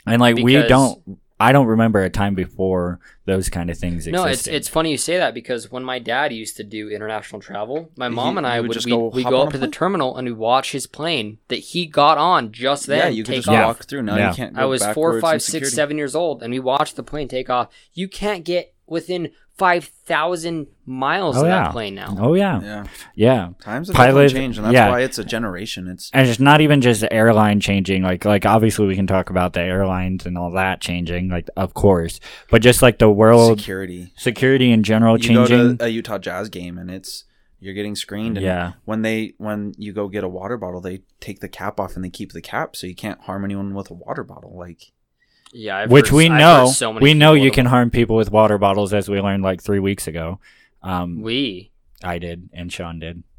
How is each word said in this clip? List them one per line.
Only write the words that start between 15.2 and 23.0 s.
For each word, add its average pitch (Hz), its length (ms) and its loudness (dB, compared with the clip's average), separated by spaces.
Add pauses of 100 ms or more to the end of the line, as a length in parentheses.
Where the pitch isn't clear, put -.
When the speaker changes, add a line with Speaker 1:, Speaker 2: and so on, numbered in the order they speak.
Speaker 2:
five, 160 200 0
six, - 120 -6
Speaker 3:
security. 139 220 -6
Speaker 2:
seven 147 220 -2
years 143 180 -6
old, 156 280 -4
and 117 100 -8
we 127 60 -4
watched 131 360 -2
the 143 80 -12
plane 143 240 -10
take 127 220 -8
off. 123 200 -2 (260)
You 185 120 -8
can't 196 360 -8
get 175 320 -6 (100)
within 170 460 -6 (300)
five 175 240 2 (200)
thousand 165 640 -4 (200)
miles 135 500 -2
Speaker 1:
Oh, 131 40 2
Speaker 2:
of 151 60 2
Speaker 1:
yeah. 180 160 2
Speaker 2:
that - 80 -2
plane 104 240 -8
now. 98 240 -10
Speaker 1:
Oh, 123 140 2
yeah. 185 280 0
Speaker 3:
Yeah. 104 220 -12 (320)